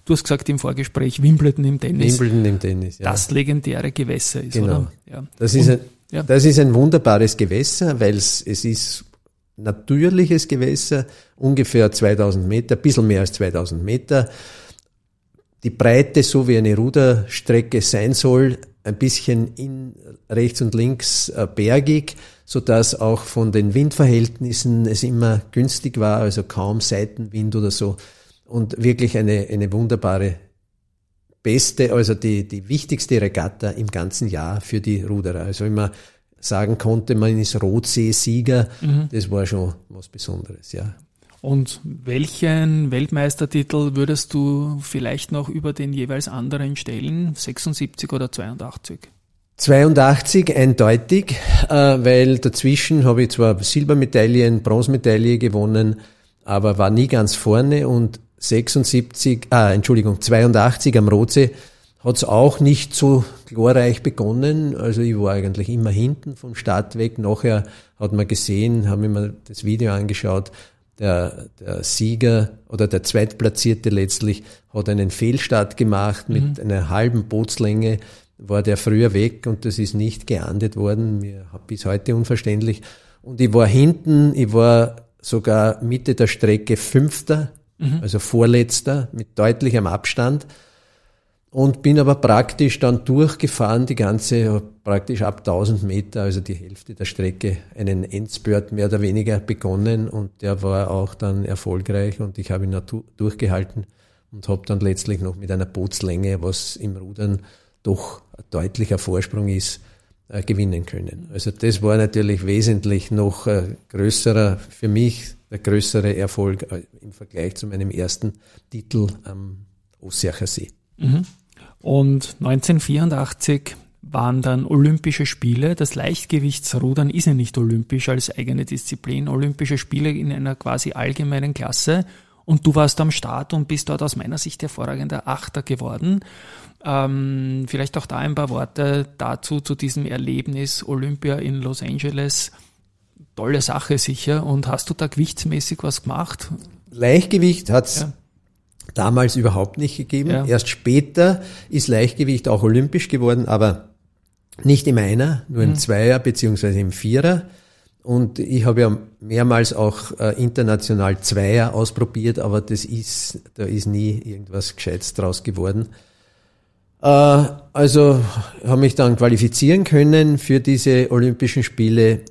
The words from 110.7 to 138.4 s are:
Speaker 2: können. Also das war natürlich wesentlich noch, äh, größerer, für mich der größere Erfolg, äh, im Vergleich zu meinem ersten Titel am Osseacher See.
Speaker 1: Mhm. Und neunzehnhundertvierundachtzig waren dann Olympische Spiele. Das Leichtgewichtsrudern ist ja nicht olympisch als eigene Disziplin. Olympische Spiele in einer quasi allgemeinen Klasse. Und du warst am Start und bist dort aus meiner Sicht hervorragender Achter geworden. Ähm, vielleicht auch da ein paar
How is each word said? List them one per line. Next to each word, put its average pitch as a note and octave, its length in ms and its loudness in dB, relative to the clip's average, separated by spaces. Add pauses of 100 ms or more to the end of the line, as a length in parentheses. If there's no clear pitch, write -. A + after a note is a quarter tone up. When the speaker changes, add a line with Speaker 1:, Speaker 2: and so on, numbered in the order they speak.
Speaker 2:
können. - 460 -12
Also G2+ 180 -6
das G2+ 320 -2
war G#2+ 140 2
natürlich G#2 500 0
wesentlich G2+ 640 0
noch, G#2 380 -2
äh, G2+ 260 -2 (140)
größerer, G#2 680 0
für - 300 -10
mich A#2 480 0 (160)
der G#2 80 -12
größere G#2 580 0
Erfolg, G2 540 -4
äh, F2+ 120 -10 (180)
im G#2+ 100 -20
Vergleich F#2 460 -10
zu - 100 -12
meinem G2 240 -6
ersten F2+ 440 -6 (360)
Titel G#2+ 380 -2 (160)
am G2 420 -16 (340)
Osseacher - 460 -6
See. - 220 -8 (300)
Speaker 1:
Mhm. C#3+ 240 0 (600)
Und C#3 580 0
neunzehnhundertvierundachtzig C#3+ 1300 -2 (280)
waren B2 400 -2
dann B2+ 240 0
Olympische D3+ 580 2
Spiele. C3+ 500 -2
Das D#3 200 -4
Leichtgewichtsrudern C#3+ 1160 -2
ist E3 180 -2
ja D#3 60 4
nicht B2 240 -2
olympisch A#2 540 -2
als B2+ 260 -4
eigene C3 300 -6
Disziplin. C#3 640 -8
Olympische C#3 500 -2
Spiele D3 320 -4
in D3 200 -4
einer C3+ 260 -6
quasi - 360 -6
allgemeinen C#3 640 -6
Klasse. D#3 500 -2 (400)
Und D#3 220 2
du D3+ 80 4
warst D3+ 260 2
am D#3 100 2
Start B2+ 440 -6
und D3+ 120 -2
bist D3 220 -6
dort D3+ 140 -4
aus D3 140 -4
meiner - 200 -8
Sicht - 240 -10
hervorragender C#3 640 -8
Achter C3+ 360 -8
geworden. B2+ 580 -4 (640)
Ähm, C3+ 800 -4
vielleicht C#3 300 -6
auch D3 100 -6
da B2 120 -8
ein D3 160 -4
paar D3 160 -4